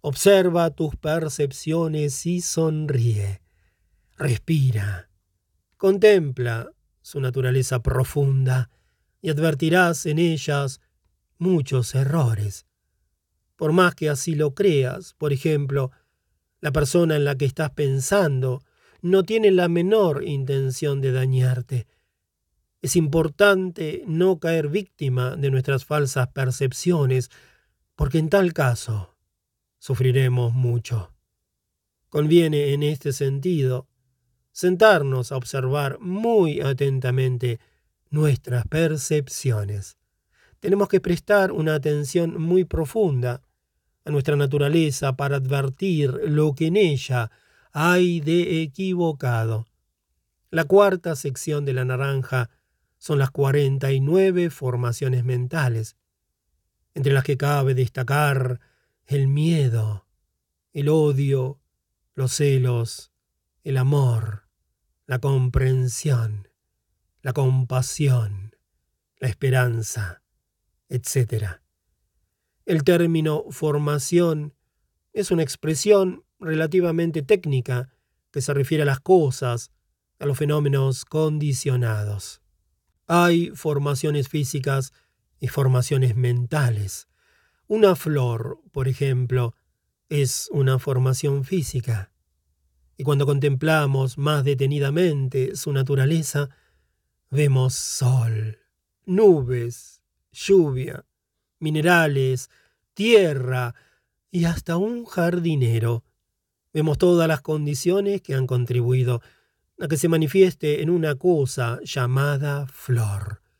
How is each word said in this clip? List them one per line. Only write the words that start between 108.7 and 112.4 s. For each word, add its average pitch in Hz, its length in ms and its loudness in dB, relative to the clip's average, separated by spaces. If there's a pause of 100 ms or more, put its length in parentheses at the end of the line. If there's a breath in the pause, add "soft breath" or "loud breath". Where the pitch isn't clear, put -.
a 170 80 -6
que 147 100 -2
se 170 100 0
manifieste 160 720 2
en 156 80 -2
una 160 260 0
cosa 135 680 0
llamada 139 840 -2